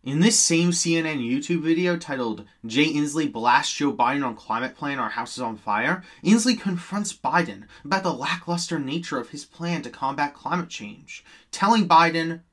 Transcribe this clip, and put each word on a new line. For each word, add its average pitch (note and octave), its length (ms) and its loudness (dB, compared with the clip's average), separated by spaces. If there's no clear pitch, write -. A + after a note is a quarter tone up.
In C#3 160 -2
this G#3+ 180 6
same E3+ 360 4
C E3 240 0
N D#3+ 100 -2
N D3+ 140 -4
YouTube D3 420 0
video E3+ 340 2
titled, B2 480 -6
"Jay D3 260 2
Inslee D3 380 0
Blasts A#2+ 420 2
Joe C#3+ 200 0
Biden B2+ 340 0
on A2+ 80 -4
Climate A#2 420 -4
Plan, C#3+ 220 -4
Our A2+ 120 -2
House - 260 -8
is B2+ 60 -6
on A2+ 140 -4
Fire," A#2+ 460 0
Inslee A3 340 4
confronts F#3+ 540 -4
Biden - 540 -2
about F#3+ 180 -2
the F3 100 -2
lackluster E3 680 -4
nature C#3+ 380 -6
of A#2+ 120 -10
his - 140 -14
plan E3+ 380 -6
to E3 80 -10
combat C#3 440 -4
climate F3 360 -4
change, - 540 -14
telling G#3+ 340 4
Biden E3 540 4